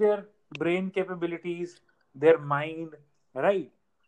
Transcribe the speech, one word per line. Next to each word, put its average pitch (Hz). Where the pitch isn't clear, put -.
their 208
brain 185
capabilities, 175
their 160
mind, 156
right? 175